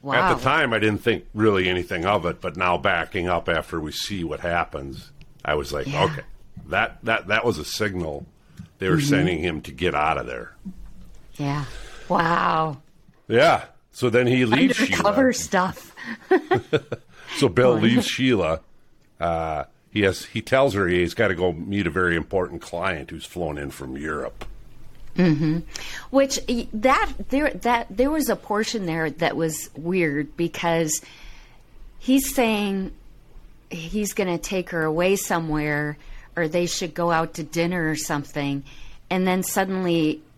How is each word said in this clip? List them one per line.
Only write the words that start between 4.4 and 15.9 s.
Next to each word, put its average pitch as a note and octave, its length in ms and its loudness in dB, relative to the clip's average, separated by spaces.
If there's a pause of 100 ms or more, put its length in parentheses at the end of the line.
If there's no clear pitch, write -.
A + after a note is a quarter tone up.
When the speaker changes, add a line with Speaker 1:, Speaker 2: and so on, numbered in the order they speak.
Speaker 2:
I D2+ 120 0
was C#2 180 -2
like, C#2+ 140 -4
Speaker 1:
Yeah. G2 180 2
Speaker 2:
"Okay, D2+ 160 -2 (460)
that, F#2+ 360 -2
that, A2 240 -2
that G#2+ 180 2
was G#2 120 2
a D2+ 80 -8
signal F2+ 600 -4 (540)
they F#2+ 100 0
were F2 80 6
Speaker 1:
Mm-hmm. C#3 120 2
Speaker 2:
sending F2+ 300 2
him D#2+ 220 -2
to - 100 -14
get D2 240 0
out D2+ 220 2
of B1 100 -4
there." A#1+ 280 -10 (800)
Speaker 1:
Yeah. C#3+ 300 -4 (440)
Wow. E3 680 2 (500)
Speaker 2:
Yeah. B2 380 6 (260)
So - 180 0
then B2 180 6
he B2+ 180 6
leaves C3+ 340 4
Speaker 1:
Undercover B3 540 4
Speaker 2:
Sheila. - 0 -
Speaker 1:
stuff. - 600 -2 (340)